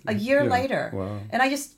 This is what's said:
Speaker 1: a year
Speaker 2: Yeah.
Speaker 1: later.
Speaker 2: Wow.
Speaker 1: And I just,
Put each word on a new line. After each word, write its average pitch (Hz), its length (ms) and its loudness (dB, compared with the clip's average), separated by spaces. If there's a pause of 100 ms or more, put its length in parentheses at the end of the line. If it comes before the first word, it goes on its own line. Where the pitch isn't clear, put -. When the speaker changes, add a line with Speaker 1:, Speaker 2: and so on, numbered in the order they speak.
Speaker 1:
a 196 60 -2
year 262 300 2
Speaker 2:
Yeah. - 60 2
Speaker 1:
later. 247 440 0
Speaker 2:
Wow. 98 260 -4 (120)
Speaker 1:
And 240 100 2
I 269 80 4
just, 277 280 -6